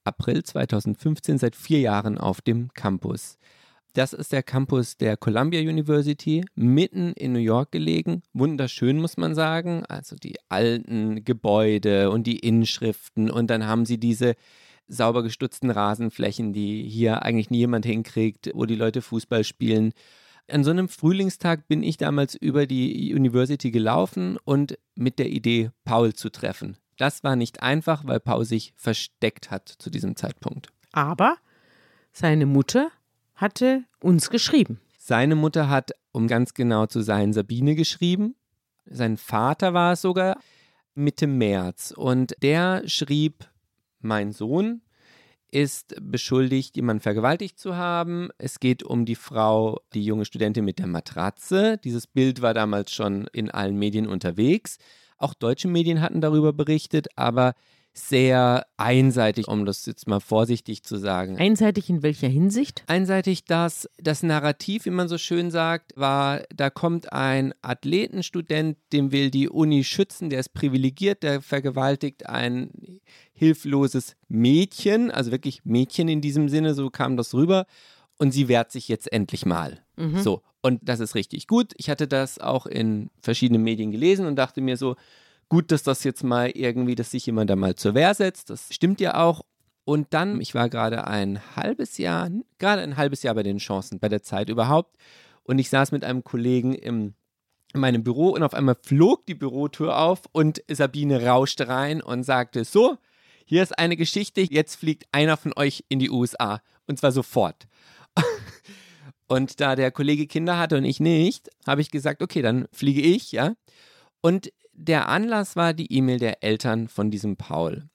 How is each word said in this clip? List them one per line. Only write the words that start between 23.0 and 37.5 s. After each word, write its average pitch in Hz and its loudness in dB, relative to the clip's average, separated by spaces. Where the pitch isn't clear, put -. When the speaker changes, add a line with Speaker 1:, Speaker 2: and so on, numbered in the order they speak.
Speaker 1:
University 131 2
gelaufen 156 0
und 139 0
mit 123 -2
der 127 0
Idee, 117 0
Paul 117 2
zu - -10
treffen. - -8
Das - -2
war 135 0
nicht 120 -4
einfach, 147 -2
weil 123 0
Paul 117 -2
sich 113 -4
versteckt - -6
hat - -12
zu - -14
diesem 110 -6
Zeitpunkt. - -10
Speaker 2:
Aber 175 0
seine 156 2
Mutter 143 2
hatte 254 0
uns 175 4
geschrieben. 226 2
Speaker 1:
Seine 127 2
Mutter 151 2
hat, 135 0
um 117 0
ganz 120 2
genau 113 2
zu 113 -2
sein, 104 2
Sabine 117 2